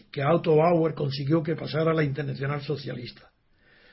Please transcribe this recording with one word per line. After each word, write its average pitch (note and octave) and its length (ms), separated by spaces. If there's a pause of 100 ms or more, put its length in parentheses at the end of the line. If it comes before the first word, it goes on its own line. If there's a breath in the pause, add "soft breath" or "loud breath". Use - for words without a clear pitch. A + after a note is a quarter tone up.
que C#3 140
Otto D#3 320
Bauer D#3+ 380
consiguió C#3+ 500
que D#3+ 120
pasara C#3+ 360
a - 20
la D#3+ 100
Internacional C#3 580
Socialista, B2+ 680 (640 soft breath)